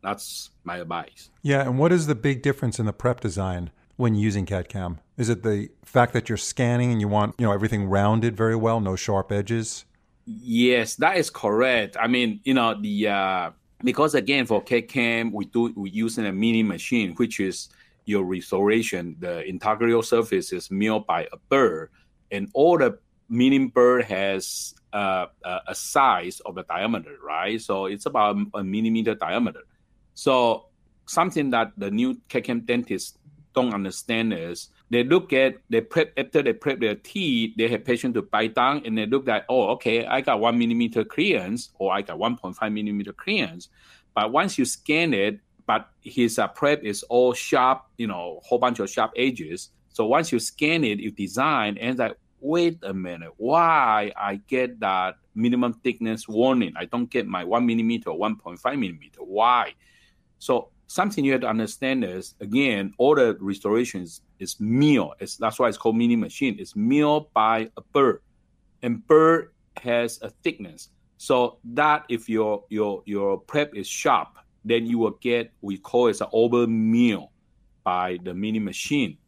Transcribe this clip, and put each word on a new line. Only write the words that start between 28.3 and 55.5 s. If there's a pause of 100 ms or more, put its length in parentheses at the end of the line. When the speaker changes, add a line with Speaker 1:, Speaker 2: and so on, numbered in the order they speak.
Speaker 1:
a
millimeter
diameter. (500)
So (380)
something
that
the
new
cat
cam
dentists (360)
don't
understand
is (200)
they
look
at, (120)
they
prep,
after
they
prep
their
teeth,
they
have
patient
to
bite
down
and
they
look
at,
"Oh,
okay,
I
got
one
millimeter
clearance
or
I
got
one
point
five
millimeter
clearance." (460)
But
once
you
scan
it, (260)
but (120)
his,
uh,
prep
is
all
sharp, (140)
you
know,
whole
bunch
of
sharp
edges. (200)
So
once
you
scan
it,
you
design,
and
it's
like, (220)
"Wait
a
minute,
why
I (100)
get
that (180)
minimum (100)